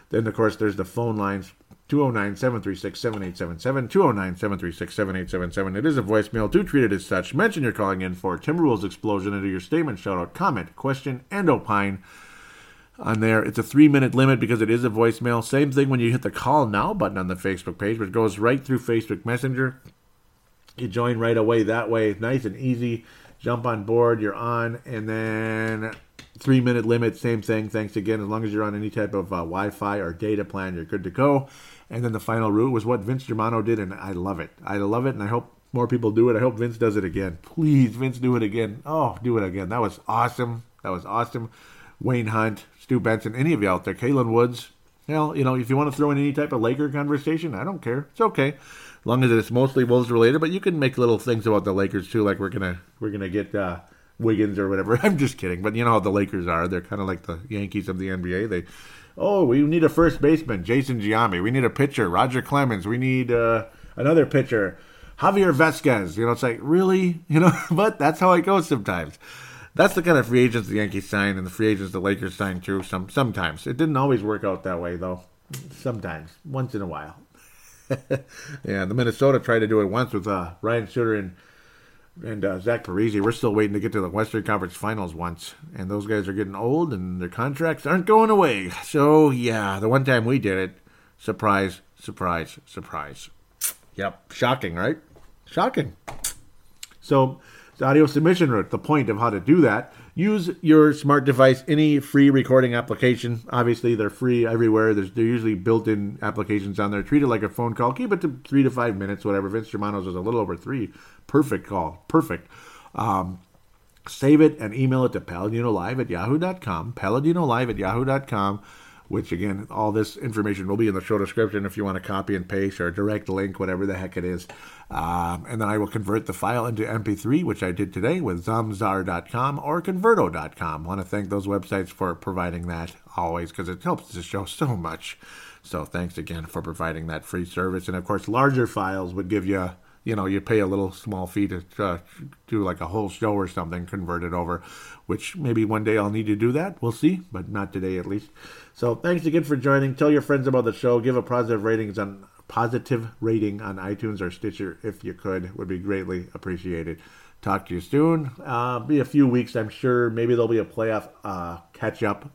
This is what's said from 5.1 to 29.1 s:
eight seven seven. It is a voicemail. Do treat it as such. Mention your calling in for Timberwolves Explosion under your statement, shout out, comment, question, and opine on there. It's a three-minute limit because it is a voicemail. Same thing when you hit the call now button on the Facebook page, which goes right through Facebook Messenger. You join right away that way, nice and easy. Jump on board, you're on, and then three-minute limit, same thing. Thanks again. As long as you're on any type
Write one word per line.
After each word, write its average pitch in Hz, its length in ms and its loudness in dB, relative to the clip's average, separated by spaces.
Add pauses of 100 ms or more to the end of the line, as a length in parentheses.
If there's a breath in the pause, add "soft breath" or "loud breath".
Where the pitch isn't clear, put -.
eight 90 140 -6
seven 90 220 -4
seven. 95 240 -4
It 117 100 -2
is 147 140 2
a - 20 2
voicemail. 107 480 0
Do 202 140 2
treat 147 200 2
it 101 80 2
as 92 140 -2
such. 95 300 -4
Mention 202 260 0
your 117 120 0
calling 98 280 -2
in 92 140 -4
for 90 240 -4
Timberwolves 147 440 2
Explosion 101 520 -4
under 98 120 -4
your 92 120 -4
statement, 147 400 -2
shout 95 180 -4
out, 87 160 -6
comment, 165 420 -4
question, 135 540 -6
and 196 180 -2
opine 101 540 0 (960 loud breath)
on 110 220 -2
there. 110 240 4
It's - 160 -2
a 110 40 0
three-minute 139 520 6
limit 131 240 6
because 113 220 0
it 107 100 2
is 120 120 2
a 123 60 0
voicemail. 117 540 2
Same 139 280 2
thing 139 180 2
when 131 100 2
you 117 120 4
hit 127 120 0
the 95 80 -2
call 139 340 2
now 110 280 0
button 101 240 -2
on 90 100 -2
the 92 80 -4
Facebook 92 420 -4
page, 113 220 -2
which 95 120 -4
goes 107 280 0
right 127 260 2
through 127 140 0
Facebook 113 460 -2
Messenger. 127 540 -2 (960)
You 123 120 -6
join 120 320 0
right 113 180 2
away 113 260 4
that 110 260 0
way, 110 300 2
nice 120 260 -2
and 92 120 -6
easy. 120 480 -2 (340 loud breath)
Jump 120 260 -2
on 107 200 -2
board, 117 360 4
you're 101 140 -2
on, 117 500 -4
and 110 220 -8
then 110 840 -4 (460)
three-minute 123 460 2
limit, 117 300 2
same 117 260 -2
thing. 110 280 -2
Thanks 107 260 -6
again. 107 260 -2
As 101 60 -6
long 110 160 -4
as 104 80 -4
you're 107 120 -2
on 104 120 -4
any 104 140 -6
type 101 240 -4